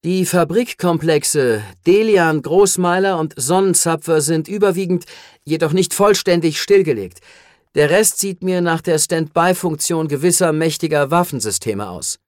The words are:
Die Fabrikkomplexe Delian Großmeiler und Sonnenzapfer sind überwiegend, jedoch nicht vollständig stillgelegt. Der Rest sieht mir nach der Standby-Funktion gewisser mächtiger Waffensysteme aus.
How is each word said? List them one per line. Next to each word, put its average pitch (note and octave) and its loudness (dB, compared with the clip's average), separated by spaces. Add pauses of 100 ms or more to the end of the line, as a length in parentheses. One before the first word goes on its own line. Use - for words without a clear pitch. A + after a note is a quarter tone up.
Die F#3 0
Fabrikkomplexe D#3+ 0 (240)
Delian F3+ 4
Großmeiler F#3 2
und D#3+ -4
Sonnenzapfer E3 0
sind D#3+ -2
überwiegend, F#3+ 0 (400)
jedoch D#3 -2
nicht F3+ 0
vollständig F3 2
stillgelegt. D3+ 0 (560)
Der D3 2
Rest G#3 2
sieht G3 -6
mir F#3 0
nach E3 0
der D#3+ 0
Standby-Funktion E3 -2
gewisser D#3+ 0
mächtiger D3+ -2
Waffensysteme A2+ -4
aus. F2 -10